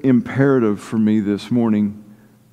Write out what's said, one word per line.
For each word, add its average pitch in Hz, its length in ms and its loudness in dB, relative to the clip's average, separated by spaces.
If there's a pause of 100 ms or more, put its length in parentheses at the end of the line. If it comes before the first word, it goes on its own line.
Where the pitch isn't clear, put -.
imperative 123 760 2
for - 180 -8
me 107 220 2
this 101 320 -4
morning 107 520 0 (500)